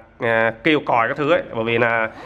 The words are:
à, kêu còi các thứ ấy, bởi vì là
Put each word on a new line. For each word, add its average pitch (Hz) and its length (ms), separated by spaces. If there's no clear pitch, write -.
à, 113 320
kêu 143 160
còi 120 280
các 139 80
thứ 147 140
ấy, 175 120
bởi 113 100
vì 117 140
là 117 320